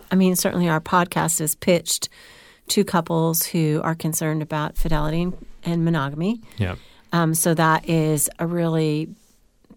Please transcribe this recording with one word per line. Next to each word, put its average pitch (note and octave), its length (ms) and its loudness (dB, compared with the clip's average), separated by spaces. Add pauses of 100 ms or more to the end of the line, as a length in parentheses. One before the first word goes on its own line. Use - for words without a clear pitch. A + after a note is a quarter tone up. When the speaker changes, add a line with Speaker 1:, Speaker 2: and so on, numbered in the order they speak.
(100)
Speaker 1:
I - 60 0
mean, F#3 200 6
certainly F3 320 0
our D#3+ 120 2
podcast E3 600 0
is D#3 140 -2
pitched - 540 0 (600)
to - 140 2
couples E3 640 0
who D#3 380 0
are D#3+ 100 0
concerned D#3 480 -2
about D#3 340 -4
fidelity D#3 460 0
and, F3+ 240 -6 (180)
and E3+ 200 0
monogamy. E3 560 -2 (160)
Speaker 2:
Yeah. F#2 200 -2 (360)
Speaker 1:
Um, E3 220 2
so E3 200 2
that D#3+ 340 2
is D#3 400 2 (120)
a E3+ 60 -2
really D#3+ 640 0 (680)